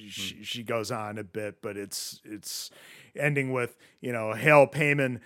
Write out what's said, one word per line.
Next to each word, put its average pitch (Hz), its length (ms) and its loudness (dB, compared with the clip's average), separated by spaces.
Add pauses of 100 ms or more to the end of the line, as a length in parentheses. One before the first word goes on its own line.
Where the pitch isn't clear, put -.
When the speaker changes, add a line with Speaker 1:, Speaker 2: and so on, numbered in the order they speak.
(100)
Speaker 1:
she, 98 260 -10
Speaker 2:
Hmm. 104 60 -20
Speaker 1:
she 120 200 -8
goes 113 280 -4
on 107 280 -8
a 107 60 -8
bit, 104 360 -10
but 104 160 -10
it's, - 480 -10
it's - 460 -12 (440)
ending 143 380 -2
with, 123 240 -4 (240)
you 127 100 -8
know, 110 220 -4
"Hail 139 340 8
Paimon," 143 600 2